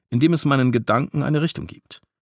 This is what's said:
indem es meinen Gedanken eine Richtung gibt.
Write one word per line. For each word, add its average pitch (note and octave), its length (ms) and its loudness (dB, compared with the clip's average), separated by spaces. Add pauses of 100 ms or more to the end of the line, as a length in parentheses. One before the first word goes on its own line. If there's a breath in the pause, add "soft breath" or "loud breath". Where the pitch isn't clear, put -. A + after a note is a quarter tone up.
indem D3 240 2
es D#3 100 -2
meinen C3 300 2
Gedanken C3 500 0
eine D3 180 0
Richtung - 260 -6
gibt. - 340 -20 (200)